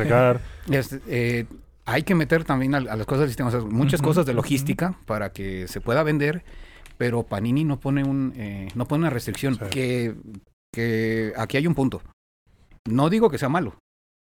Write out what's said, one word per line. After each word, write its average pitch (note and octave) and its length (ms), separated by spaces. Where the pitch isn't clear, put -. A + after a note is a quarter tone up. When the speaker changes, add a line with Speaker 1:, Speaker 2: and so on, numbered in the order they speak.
Speaker 1:
secar. B2 360
Speaker 2:
Este, C3+ 360
eh, A#2+ 380
hay C3+ 180
que G3 120
meter E3 300
también C3+ 300
a, - 20
a A#2+ 180
las G#2+ 100
cosas C#3 160
del D3+ 80
sistema, B2 200
o - 20
sea, A#2+ 100
muchas A#2 380
Speaker 3:
Ujú, C#3+ 100
Speaker 2:
cosas E3 160
de C3 60
Speaker 3:
ujú. A#2+ 60
Speaker 2:
logística D#3 580
para G#2 280
que F#2+ 340
se F#2+ 140
pueda B2 220
vender, D3+ 400
pero A#2 260
Panini A#2+ 420
no C#3+ 140
pone C#3 240
un, C3+ 340
eh, G2+ 380
no A#2+ 120
pone D3+ 140
una E3 80
restricción. B2 460
Speaker 1:
Sí. A2 140
Speaker 2:
Que, B2 460
que A2+ 640
aquí A2+ 200
hay D3+ 100
un E3+ 80
punto. B2+ 260
No C3 220
digo A3 200
que C#3 80
sea C3+ 120
malo, D3 260